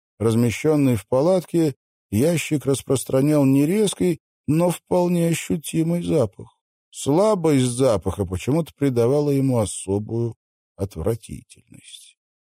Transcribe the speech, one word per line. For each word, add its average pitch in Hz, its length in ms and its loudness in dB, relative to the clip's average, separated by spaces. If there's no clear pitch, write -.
Размещенный 120 760 2
в - 100 -10
палатке, 160 680 0
ящик 147 560 0
распространял 139 800 0
не 135 200 4
резкий, 180 540 0
но 170 240 2
вполне 175 580 0
ощутимый 165 760 -2
запах. 147 560 -2
Слабость 160 720 2
запаха 117 640 0
почему-то 131 500 -2
придавала 139 540 2
ему 135 280 2
особую 110 760 -4
отвратительность. - 1400 -10